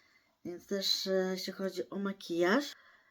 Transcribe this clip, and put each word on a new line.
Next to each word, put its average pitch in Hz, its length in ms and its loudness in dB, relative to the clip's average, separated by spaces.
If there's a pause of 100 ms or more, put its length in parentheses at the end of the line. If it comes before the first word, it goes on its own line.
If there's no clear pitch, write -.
(440)
Więc 175 220 -10
też, 196 400 0
e, 190 240 2
jeśli 185 220 -6
chodzi 190 380 -4
o 196 80 -6
makijaż, 196 760 2 (340)